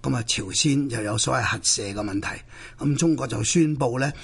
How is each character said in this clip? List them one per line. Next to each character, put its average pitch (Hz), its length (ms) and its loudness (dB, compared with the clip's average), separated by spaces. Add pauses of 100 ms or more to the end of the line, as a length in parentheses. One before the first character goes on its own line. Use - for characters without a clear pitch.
噉 135 140 0
啊， 117 80 -2
朝 107 220 -2
鮮 139 440 2
又 117 140 -4
有 107 160 -2
所 131 180 2
謂 123 60 0
核 104 220 0
射 - 180 0
嘅 98 140 -6
問 101 240 -2
題。 - 80 -6 (500)
噉 143 180 2
中 165 200 4
國 131 100 -4
就 117 160 -2
宣 151 320 4
布 131 240 0
呢， 139 120 0 (140)